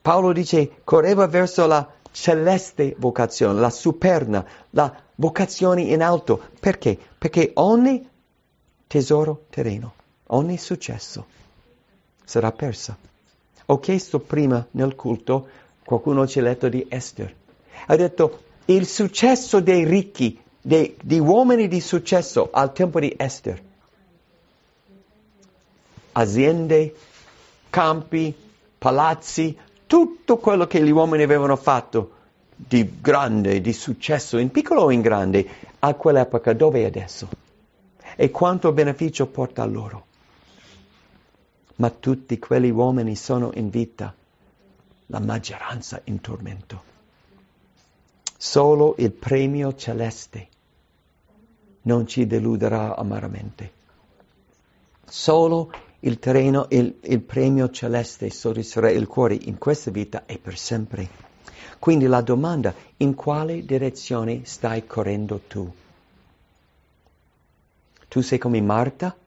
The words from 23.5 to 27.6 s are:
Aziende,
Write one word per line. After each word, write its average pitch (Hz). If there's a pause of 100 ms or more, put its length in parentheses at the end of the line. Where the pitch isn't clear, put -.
Aziende, 156 (760)